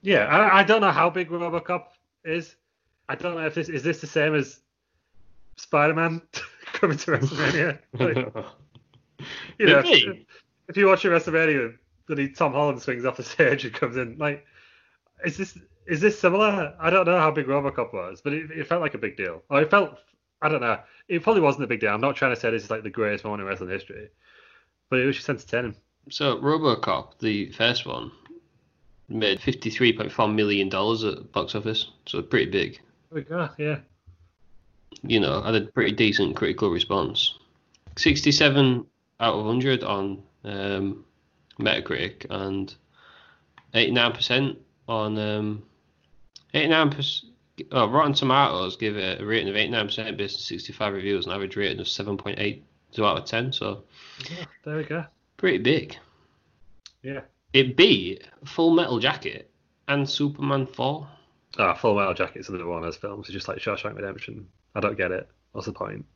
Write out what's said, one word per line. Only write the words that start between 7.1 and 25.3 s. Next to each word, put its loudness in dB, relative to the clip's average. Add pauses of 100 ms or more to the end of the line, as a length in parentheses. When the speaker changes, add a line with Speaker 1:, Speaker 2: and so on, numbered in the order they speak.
Speaker 1:
WrestleMania? 0 (160)
Speaker 2:
<laughs> -10
Speaker 1:
Like, 2 (1400)
you 6
know, 10
Speaker 2:
Maybe. 6
Speaker 1:
if, -8 (520)
if -4
you 6
watch 6
a 4
WrestleMania, 2 (320)
bloody -4
Tom 0
Holland 0
swings -4
off -2
the -10
stage 2
and -8
comes -4
in. -6
Like, -4 (760)
is -6
this, -10 (300)
is -2
this 2
similar? 2
I 2
don't 6
know 4
how 4
big -2
Robocop -2
was, -8
but -4
it, -8
it -8
felt 0
like -4
a -8
big -6
deal. -6
Or 4
it 2
felt, 4 (440)
I 2
don't 0
know. 0 (280)
It -2
probably 4
wasn't 4
a -8
big -2
deal. 2
I'm 0
not 0
trying 2
to -4
say 0
this -2
is, -18
like, -4
the -8
greatest -2
moment -6
in -8
wrestling -6
history, -10 (800)
but 2
it 2
was 0
just -10
entertaining. -4 (340)